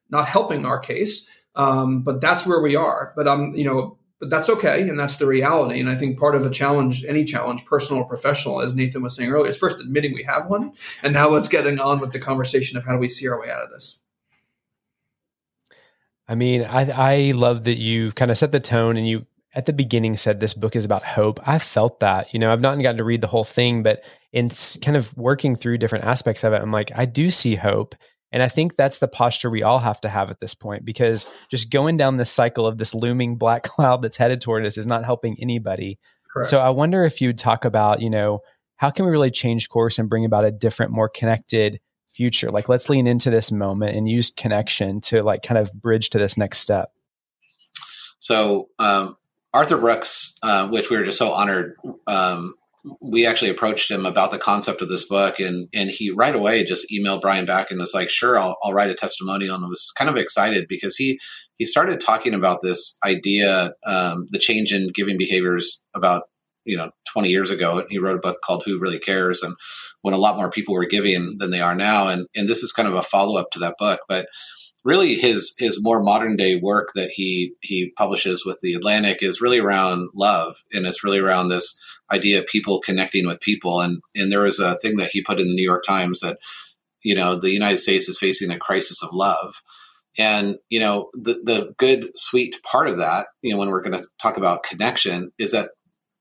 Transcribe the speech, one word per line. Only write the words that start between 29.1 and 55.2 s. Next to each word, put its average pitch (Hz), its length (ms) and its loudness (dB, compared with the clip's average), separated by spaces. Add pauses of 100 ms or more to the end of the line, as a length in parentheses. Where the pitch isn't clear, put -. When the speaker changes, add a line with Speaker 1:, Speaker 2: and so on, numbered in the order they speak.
Speaker 2:
we 110 100 -2
all 113 160 4
have 120 240 -2
to 107 80 -4
have 101 220 -4
at - 80 -14
this - 160 -10
point, 104 280 -10
because 113 440 -2 (240)
just 113 180 -4
going 151 280 2
down 135 200 2
this 120 140 -2
cycle 117 340 2
of 113 140 -2
this 113 160 -2
looming 120 400 0
black 117 280 2
<laughs> - 0 -
cloud 127 380 2
that's 113 160 -4
headed 123 240 2
toward 110 240 -2
us 104 100 -4
is 110 120 -6
not 117 180 -2
helping 117 340 -2
anybody. 98 600 -6 (320)
Speaker 1:
Correct. - 180 -4
Speaker 2:
So 143 80 6
I 131 140 4
wonder 170 340 4
if 147 160 -2
you'd 123 160 2
talk 117 260 2
about, 107 380 2
you 113 80 -2
know, 104 300 0 (380)
how 139 120 0
can 190 160 0
we 180 60 2
really 147 180 4
change 117 400 -2
course 117 300 0
and 110 100 -2
bring 113 160 0
about 107 200 4
a 107 60 2
different, 110 420 -2
more 110 160 2
connected 107 680 0 (300)
future? - 400 -2
Like, 104 200 0
let's 123 200 2
lean 135 160 4
into 120 240 2
this 113 220 2
moment 104 440 -2
and 110 140 0
use 117 260 0
connection 107 640 -2
to, 113 200 2
like, 104 220 0
kind 117 160 2
of 101 120 0
bridge 110 380 0
to - 80 0
this 101 180 2
next 104 220 -2
step. - 340 0 (1300)
Speaker 3:
So, 107 520 2 (100)
um, 98 360 2 (380)
Arthur 151 240 4
Brooks, - 640 0
uh, 101 280 2
which 110 200 -2
we 117 80 2
were 104 60 0
just 95 160 -2
so 110 140 2
honored, 95 420 0 (320)
um, 92 480 -2 (440)
we 117 260 2
actually 113 240 2
approached 110 400 -2
him 98 160 -2
about 95 260 2
the 101 60 -4
concept 101 440 -2
of 90 80 -6
this 92 160 -4
book, 98 340 0